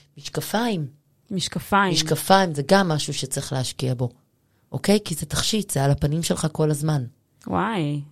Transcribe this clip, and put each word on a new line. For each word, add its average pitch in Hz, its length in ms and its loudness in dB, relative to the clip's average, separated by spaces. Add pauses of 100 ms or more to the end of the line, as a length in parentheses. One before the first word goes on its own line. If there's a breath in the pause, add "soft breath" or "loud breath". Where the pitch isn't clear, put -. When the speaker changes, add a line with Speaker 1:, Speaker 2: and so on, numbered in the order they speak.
(180 loud breath)
Speaker 1:
משקפיים. 175 720 -4 (440)
Speaker 2:
משקפיים. 190 640 0
Speaker 1:
משקפיים, 160 600 4
זה 143 100 -4
גם 190 220 6
משהו 147 260 -2
שצריך - 400 -6
להשקיע 131 400 -2
בו. 120 160 -2 (600)
אוקיי? 196 340 2
כי 165 100 -6
זה 156 100 -6
תכשיט, - 460 -2
זה 135 120 0
על 139 80 4
הפנים 151 320 0
שלך 170 280 -2
כל 156 200 2
הזמן. 147 340 0 (420)
Speaker 2:
וואי. 175 540 -2 (100)